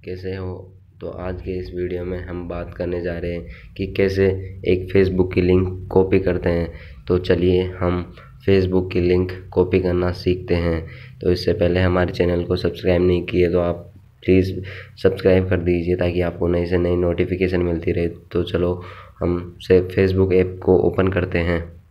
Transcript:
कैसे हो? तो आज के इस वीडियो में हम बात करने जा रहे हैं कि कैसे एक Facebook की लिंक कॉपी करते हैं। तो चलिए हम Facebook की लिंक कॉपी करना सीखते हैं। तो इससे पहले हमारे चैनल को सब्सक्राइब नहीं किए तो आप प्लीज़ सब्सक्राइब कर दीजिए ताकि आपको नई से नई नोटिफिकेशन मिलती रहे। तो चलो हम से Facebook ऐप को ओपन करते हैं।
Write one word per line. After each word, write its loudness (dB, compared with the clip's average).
कैसे -8
हो? -8
तो -8
आज -8
के -8
इस -6
वीडियो -4
में -6
हम -10
बात -8
करने -4
जा -4
रहे -6
हैं -12
कि -6
कैसे 2
एक 0
Facebook 2
की 2
लिंक 2
कॉपी 4
करते 0
हैं। 0
तो 2
चलिए 2
हम 0
Facebook 2
की 2
लिंक 2
कॉपी 4
करना 0
सीखते -2
हैं। 0
तो 2
इससे 0
पहले 2
हमारे 2
चैनल 0
को -2
सब्सक्राइब 0
नहीं 2
किए 2
तो 2
आप -4
प्लीज़ 4
सब्सक्राइब 2
कर 0
दीजिए 0
ताकि 0
आपको -2
नई 2
से 0
नई 2
नोटिफिकेशन 0
मिलती -2
रहे। 0
तो 0
चलो -2
हम -4
से 4
Facebook 2
ऐप 2
को 4
ओपन 2
करते -2
हैं। 0